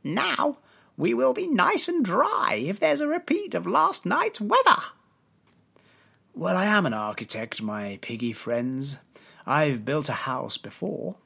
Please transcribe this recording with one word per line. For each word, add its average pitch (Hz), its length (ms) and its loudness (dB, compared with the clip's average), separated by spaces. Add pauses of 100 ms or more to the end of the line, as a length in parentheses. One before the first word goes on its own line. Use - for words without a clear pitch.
Now 269 540 0 (380)
we 190 180 2
will 254 180 4
be 359 140 -2
nice 311 420 4
and 349 160 2
dry 220 500 2
if 143 240 -2
there's 294 220 2
a 294 80 0
repeat 359 460 -2
of 175 120 -4
last 311 380 2
night's 359 360 0
weather." 349 420 4 (1500)
"Well, 180 220 0
I 185 100 2
am 208 200 4
an 117 80 0
architect, 107 680 -6
my 104 380 -6
piggy 117 320 -6
friends. 131 640 -4 (500)
I've 139 380 0
built 139 240 -2
a - 220 -4
house - 260 -4
before." - 680 -8